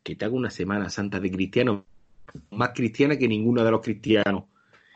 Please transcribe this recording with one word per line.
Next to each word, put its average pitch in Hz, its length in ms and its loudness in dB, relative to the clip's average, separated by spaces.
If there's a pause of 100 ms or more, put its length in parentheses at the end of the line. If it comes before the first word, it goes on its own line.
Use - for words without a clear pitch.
que 85 120 -10
te 104 100 -6
hago 113 120 -2
una 123 140 -2
Semana 95 380 -4
Santa 98 320 -6
de 95 100 -4
cristianos 98 520 0 (680)
más 117 240 -2
cristiana 139 440 2
que 127 100 2
ninguno 113 360 2
de 113 80 6
los 113 100 2
cristianos." 101 600 0 (520)